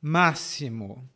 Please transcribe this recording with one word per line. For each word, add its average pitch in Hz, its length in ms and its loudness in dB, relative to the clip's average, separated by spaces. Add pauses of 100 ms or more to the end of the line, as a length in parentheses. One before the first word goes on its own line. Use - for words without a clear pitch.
máximo 139 1120 0